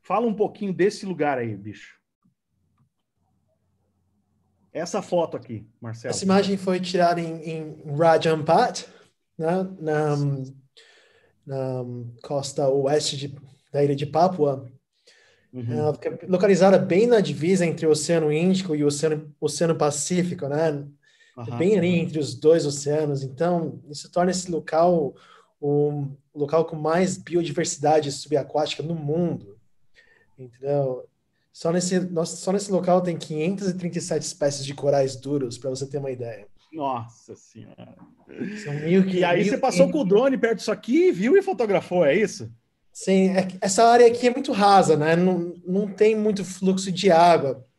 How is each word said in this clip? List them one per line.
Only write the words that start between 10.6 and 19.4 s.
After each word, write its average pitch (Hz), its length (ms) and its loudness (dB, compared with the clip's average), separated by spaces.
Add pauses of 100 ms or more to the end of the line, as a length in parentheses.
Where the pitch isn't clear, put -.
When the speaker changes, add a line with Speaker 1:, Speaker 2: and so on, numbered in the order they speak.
Speaker 2:
na 131 400 -6 (360)
costa 143 460 -4
oeste 143 500 0
de, 139 180 -12 (360)
da 143 120 0
ilha 143 120 2
de 147 100 -4
Papua. 147 640 0 (800)
Speaker 1:
Uhum. 120 200 -10
Speaker 2:
Ela 151 220 -2
fica - 340 -8
localizada 190 500 6
bem 196 300 2
na 233 120 6
divisa 170 460 0
entre 160 220 -2
o 156 40 6
Oceano 151 400 2
Índico 180 440 0
e 147 80 0
o 143 40 4
Oceano, 151 520 -2
Oceano 160 360 0